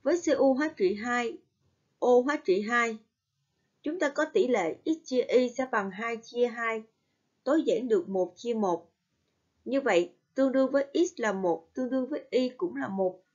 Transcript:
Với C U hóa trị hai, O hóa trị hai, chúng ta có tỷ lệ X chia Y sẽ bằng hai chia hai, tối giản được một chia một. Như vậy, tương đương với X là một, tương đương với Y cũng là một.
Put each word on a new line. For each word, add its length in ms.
Với 180
C 180
U 160
hóa 220
trị 180
hai, 440
O 220
hóa 240
trị 160
hai, 380
chúng 160
ta 100
có 160
tỷ 240
lệ 360
X 60
chia 180
Y 260
sẽ 240
bằng 180
hai 260
chia 300
hai, 360
tối 220
giản 220
được 200
một 280
chia 180
một. 360
Như 160
vậy, 320
tương 180
đương 180
với 240
X 260
là 120
một, 420
tương 160
đương 160
với 240
Y 180
cũng 280
là 120
một. 340